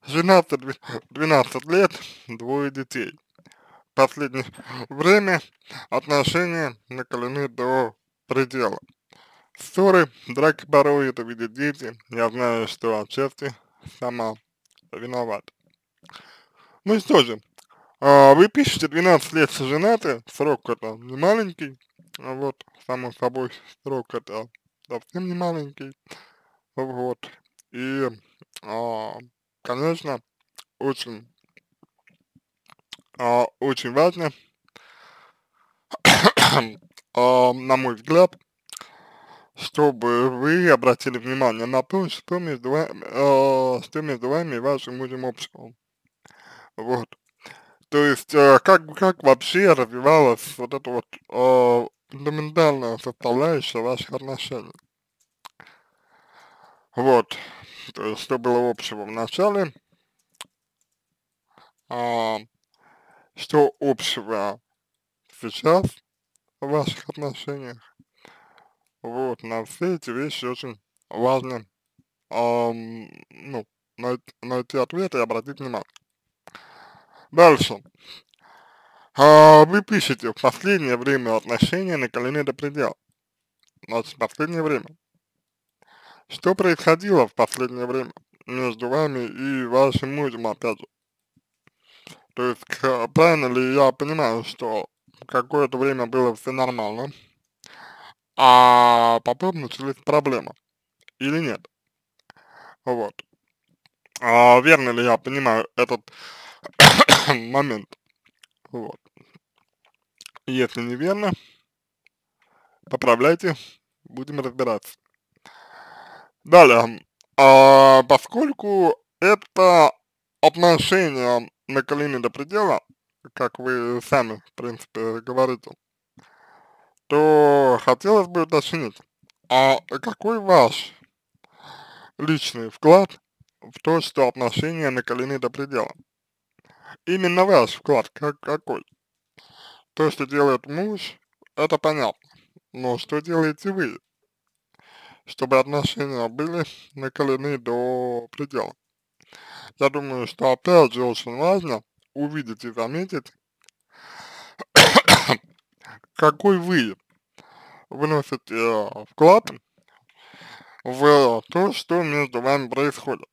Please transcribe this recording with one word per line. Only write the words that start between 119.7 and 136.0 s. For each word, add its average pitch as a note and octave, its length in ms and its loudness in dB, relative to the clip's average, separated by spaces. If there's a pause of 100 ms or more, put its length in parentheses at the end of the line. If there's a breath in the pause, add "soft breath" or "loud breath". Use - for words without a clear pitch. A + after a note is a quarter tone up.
отношение D3+ 1080 2 (180)
накалены C3+ 520 -4
до A#2+ 100 -4
предела, D#3+ 520 -2 (520)
как - 240 -6
вы B2 440 -4
сами, A#2 460 -2
в - 60 -20
принципе, A2+ 680 -10
говорите, B2+ 500 -4 (1400 soft breath)
то C#3+ 760 4
хотелось F#3 440 2
бы F3 140 -4
уточнить, D#3 560 -4 (520)
а C3+ 280 4 (100)
какой G#3+ 520 -6
ваш F3 540 4 (1200 loud breath)
личный C#3 520 -4
вклад F3 480 4 (440)
в - 200 -20
то, D#3+ 200 -2
что - 260 -2
отношения D3 640 -4
накалены B2+ 500 -6
до B2 100 -6
предела? C#3 440 -6 (1120 loud breath)